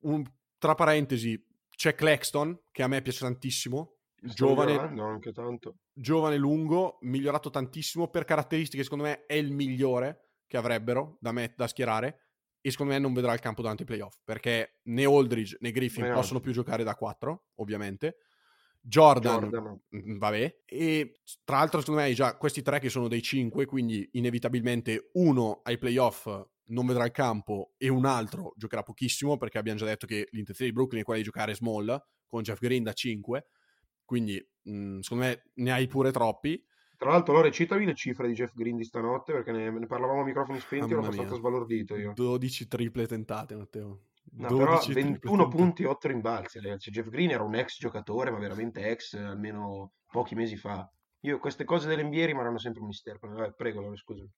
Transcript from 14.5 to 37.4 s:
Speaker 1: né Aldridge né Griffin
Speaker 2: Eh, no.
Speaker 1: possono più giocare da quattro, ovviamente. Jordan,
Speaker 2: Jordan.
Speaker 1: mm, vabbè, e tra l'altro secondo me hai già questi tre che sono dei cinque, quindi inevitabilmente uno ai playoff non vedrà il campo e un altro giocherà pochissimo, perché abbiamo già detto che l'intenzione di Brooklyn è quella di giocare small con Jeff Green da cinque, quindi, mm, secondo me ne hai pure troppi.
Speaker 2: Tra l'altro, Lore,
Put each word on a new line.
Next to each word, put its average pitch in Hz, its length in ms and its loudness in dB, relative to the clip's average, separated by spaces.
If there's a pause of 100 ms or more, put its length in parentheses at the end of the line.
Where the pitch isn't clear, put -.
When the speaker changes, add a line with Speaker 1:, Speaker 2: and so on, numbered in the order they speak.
Speaker 1:
né 120 220 2
Aldridge 120 540 4
né 117 120 -4
Griffin 120 340 0
Speaker 2:
Eh, 123 40 0
no. 120 60 2
Speaker 1:
possono 127 240 0
più 127 140 -4
giocare 117 300 -2
da 104 120 -2
quattro, 117 600 -8
ovviamente. 104 640 -6 (640)
Jordan, 117 680 8
Speaker 2:
Jordan. 107 300 -6 (160)
Speaker 1:
mm, 101 220 -8
vabbè, 107 480 0
e 156 540 -2 (240)
tra 135 140 0
l'altro 160 220 4
secondo 151 220 0
me 143 60 4
hai 127 80 4
già 123 220 2
questi 147 240 -2
tre 139 180 0
che 131 100 -2
sono 120 180 -2
dei 117 140 0
cinque, 127 440 0
quindi 117 480 -2
inevitabilmente 120 1000 0
uno 131 500 4
ai 120 140 -2
playoff 120 520 2 (400)
non 123 160 -2
vedrà 123 200 2
il 120 60 0
campo 107 680 -2
e 135 100 -2
un 131 180 4
altro 120 520 0
giocherà 107 260 -6
pochissimo, 131 540 -2
perché 117 200 -4
abbiamo 107 220 -2
già 110 60 -2
detto 107 200 -4
che 104 260 -4
l'intenzione 110 380 -4
di 110 60 -4
Brooklyn 123 260 0
è 104 40 -4
quella 110 140 -2
di 107 60 -2
giocare 107 280 -4
small 113 480 -2 (260)
con 113 160 -6
Jeff 107 160 -6
Green 120 240 2
da 107 100 -4
cinque, 120 540 -4 (560)
quindi, 107 380 -2 (280)
mm, 101 300 -6
secondo 120 260 -4
me 123 180 -2 (120)
ne 123 160 0
hai 127 160 2
pure 135 240 2
troppi. 127 500 0 (360)
Speaker 2:
Tra 131 140 0
l'altro, 170 220 6
Lore, 160 180 8